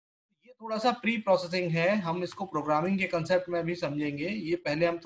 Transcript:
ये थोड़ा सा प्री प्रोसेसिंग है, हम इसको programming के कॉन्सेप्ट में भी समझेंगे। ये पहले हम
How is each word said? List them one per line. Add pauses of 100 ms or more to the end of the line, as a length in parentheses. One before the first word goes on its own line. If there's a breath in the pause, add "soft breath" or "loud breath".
(440)
ये
थोड़ा
सा
प्री
प्रोसेसिंग
है,
हम
इसको
programming
के
कॉन्सेप्ट
में
भी
समझेंगे।
ये
पहले
हम